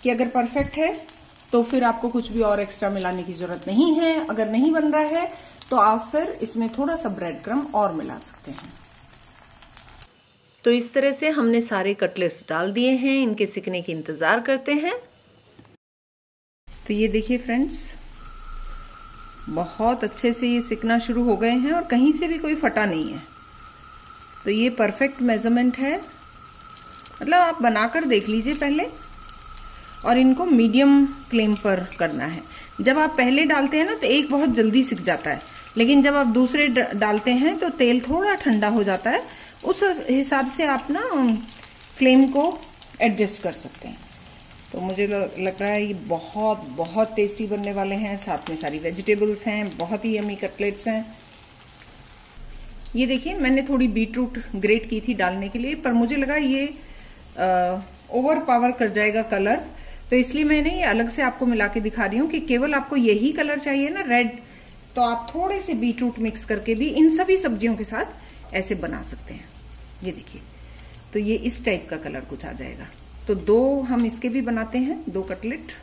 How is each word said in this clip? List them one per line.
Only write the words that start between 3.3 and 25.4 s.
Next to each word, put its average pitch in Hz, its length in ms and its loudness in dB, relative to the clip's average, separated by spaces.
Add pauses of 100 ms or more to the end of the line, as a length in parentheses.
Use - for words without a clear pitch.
जरूरत 175 360 -8
नहीं 285 260 4
है। 320 340 0
अगर 220 220 -2
नहीं 262 220 4
बन 302 200 2
रहा 302 260 0
है 349 140 -4 (380)
तो 254 60 2
आप 226 360 4
फिर 330 160 0 (140)
इसमें 226 260 -4
थोड़ा 294 280 -2
सा 254 120 -6
ब्रेड 175 340 -6
क्रम्ब 269 320 -4
और 202 180 2
मिला 139 260 -8
सकते - 320 -18
हैं। - 220 -14 (1900)
तो 233 60 6
इस 240 240 2
तरह 277 180 2
से 302 180 0
हमने 233 300 4
सारे 202 340 -2
cutlets 180 540 -2
डाल 175 240 -2
दिए 240 200 2
हैं, 269 300 2
इनके 214 240 0
सिकने 185 360 -6
की 175 100 -6
इंतज़ार 160 480 0
करते 269 340 0
हैं। 349 240 -2 (1700)
तो - 260 -8
ये 214 140 2
देखिए 220 300 0
friends, 247 520 -2 (1600)
बहुत 214 560 0
अच्छे 233 280 0
से 240 160 -2
ये 240 140 2
सिकना 226 360 0
शुरू 240 260 0
हो 226 120 4
गए 226 160 2
हैं 254 200 2
और 349 120 0
कहीं 262 280 4
से 320 160 0
भी 320 100 -2
कोई 302 160 0
फटा 240 320 0
नहीं 160 260 -2
है। - 80 -10 (1200)
तो 202 60 -2
ये 226 200 2
perfect 240 520 -2
measurement 240 560 2